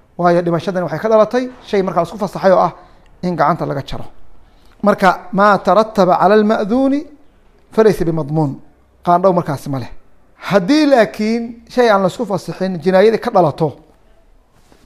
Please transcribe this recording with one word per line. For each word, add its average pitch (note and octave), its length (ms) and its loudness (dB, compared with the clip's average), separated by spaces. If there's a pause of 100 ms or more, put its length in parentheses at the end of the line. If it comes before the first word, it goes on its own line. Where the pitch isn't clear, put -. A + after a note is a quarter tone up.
(180)
Waayo F3 240 2
dhimashadani E3+ 400 -4
waxay - 160 -6
ka A3 100 -6
dhalatay A3 360 2 (220)
shay G3+ 160 0
markaa F3+ 200 -2
la E3 60 -2
isku G#3+ 100 -16
fasaxay F#3+ 340 0
oo F3+ 60 4
ah F3+ 140 2 (500)
in F3+ 140 -4
gacanta D3+ 300 0
laga C#3 200 -6
jaro. - 180 -10 (800)
Marka, G3+ 280 2 (220)
"ما G3+ 240 4
ترتب G3 540 2
على F3+ 240 4
المأذون A3+ 720 0 (680)
فليس A3 300 2
بمضمون." D#3 580 -2 (460)
Qaandhow F3+ 260 2
markaasi D#3+ 380 -4
ma C3+ 80 -6
leh. - 120 -10 (600)
Haddii A3 360 2
laakiin A#3 800 0
shay B3 220 0
aan G3 120 2
la F#3 60 0
isku A#3+ 180 -6
fasaxin F#3 560 -6
jinaayadii F#3+ 360 4
ka A#3+ 120 -6
dhalato, E3 380 2 (1160)